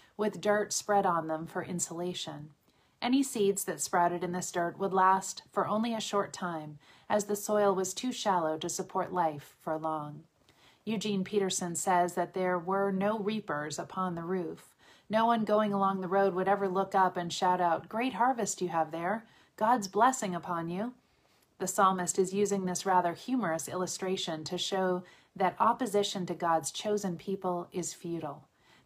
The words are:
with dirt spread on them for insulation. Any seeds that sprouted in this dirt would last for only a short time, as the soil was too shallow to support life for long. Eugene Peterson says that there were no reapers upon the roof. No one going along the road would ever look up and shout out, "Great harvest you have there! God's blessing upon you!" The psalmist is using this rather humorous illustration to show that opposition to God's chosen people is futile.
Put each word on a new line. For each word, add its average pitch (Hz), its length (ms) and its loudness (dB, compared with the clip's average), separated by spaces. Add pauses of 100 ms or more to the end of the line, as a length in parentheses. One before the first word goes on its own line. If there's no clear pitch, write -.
(180)
with 202 240 -2
dirt 208 300 2
spread 202 340 2
on 170 220 2
them 160 180 -4
for 175 160 -6
insulation. 170 920 -6 (480)
Any 262 220 4
seeds 202 400 2
that 147 180 -6
sprouted 175 420 2
in 175 100 -2
this 180 180 -4
dirt 170 260 -2
would 190 160 -2
last 190 580 4
for - 160 0
only 220 260 0
a 220 80 -4
short 202 320 -2
time, 156 460 -8 (300)
as 208 160 2
the 208 100 -2
soil 208 380 2
was 185 200 -2
too 254 180 -4
shallow 165 460 0
to 170 120 -6
support 185 440 -4
life 160 480 -2
for 160 160 -4
long. 156 460 -6 (600)
Eugene 208 400 -2
Peterson 185 520 -2
says 175 400 2
that 175 180 -2
there 185 260 0
were 196 320 0
no 196 260 0
reapers 180 640 -4
upon 180 360 -4
the 165 80 -6
roof. 170 520 -6 (340)
No 220 160 4
one 226 200 2
going 208 260 4
along 196 300 2
the 185 60 -4
road 196 260 4
would 185 160 0
ever 196 180 2
look 190 260 0
up 185 220 4
and 175 160 -4
shout 180 300 2
out, 170 260 2
"Great 233 260 -2
harvest 233 480 0
you 180 60 0
have 160 240 0
there! 175 340 -4 (300)
God's 220 320 2
blessing 208 480 2
upon 165 340 -4
you!" 202 240 -6 (640)
The 190 100 -2
psalmist 185 520 2
is 180 140 2
using 196 320 2
this 180 200 -4
rather 180 280 4
humorous 180 560 -2
illustration 180 760 -4
to 175 140 -6
show 185 460 0 (320)
that 185 240 0
opposition 202 640 2
to 180 100 -4
God's 170 340 2
chosen 202 480 -2
people 180 540 -4
is 170 220 -4
futile. 156 500 -8 (420)